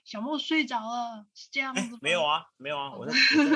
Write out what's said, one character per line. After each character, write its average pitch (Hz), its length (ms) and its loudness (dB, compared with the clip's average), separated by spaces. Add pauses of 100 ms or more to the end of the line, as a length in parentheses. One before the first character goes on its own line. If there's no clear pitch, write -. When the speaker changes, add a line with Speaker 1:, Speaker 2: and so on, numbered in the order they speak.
Speaker 1:
小 208 160 -10
梦 285 180 -2
睡 311 260 0
着 240 140 -4
了， 233 540 -8
是 - 180 -20
这 277 80 -4
样 269 160 -4
子 202 60 2
吗？ 233 140 -6
Speaker 2:
哎， 226 60 -18
没 156 100 0
有 175 140 2
啊， 156 200 0 (100)
没 135 140 -10
有 147 100 -4
啊， 139 120 -6
Speaker 1:
哦。 - 80 -12
Speaker 2:
我 - 60 -8
在， 226 60 -6
我 247 60 0 (380)